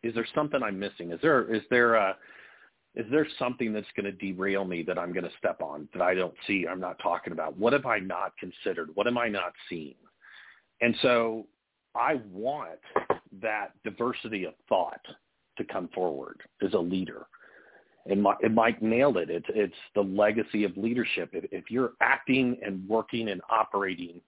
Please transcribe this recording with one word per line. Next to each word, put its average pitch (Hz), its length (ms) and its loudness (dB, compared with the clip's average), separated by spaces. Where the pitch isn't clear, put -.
Is 113 120 -4
there 113 200 0
something 147 280 0
I'm 101 160 -4
missing? 87 340 -6
Is 82 100 -8
there, 135 320 4
is 107 160 0
there 120 240 6
a, 98 220 4
is 110 160 -6
there 151 160 4
something 123 340 -2
that's 107 140 -6
gonna 98 160 -4
derail 98 520 -2
me 87 200 -4
that 87 140 -2
I'm 87 140 -4
gonna 87 260 -4
step - 240 -2
on 76 300 -10
that 87 100 -2
I 90 120 4
don't 90 200 0
see, 95 200 0
I'm 92 140 -6
not 90 200 -6
talking 87 320 -2
about? 80 240 -6
What 113 160 4
have 139 140 2
I 113 120 2
not 92 400 -4
considered? 85 560 -6
What 104 120 0
am 120 120 0
I 120 100 0
not 92 240 -4
seeing? 80 260 -10
And 117 220 4
so 113 440 2
I 127 260 0
want 107 480 -6
that 107 320 -4
diversity 110 600 -4
of 80 100 -8
thought 90 360 2
to - 60 -4
come 90 300 -6
forward 76 460 -2
as 87 80 0
a 104 60 4
leader. 90 480 -2
And 98 160 2
Mi-, 101 200 4
and 113 120 4
Mike 113 260 4
nailed 117 360 4
it. 82 120 0
It's, 85 220 -4
it's 101 240 0
the 104 80 2
legacy 104 600 2
of 90 120 -2
leadership. 110 560 -2
If, 87 200 -6
if 92 180 -10
you're 120 300 0
acting 131 640 2
and 95 240 -6
working 113 400 0
and 95 120 -4
operating 92 760 0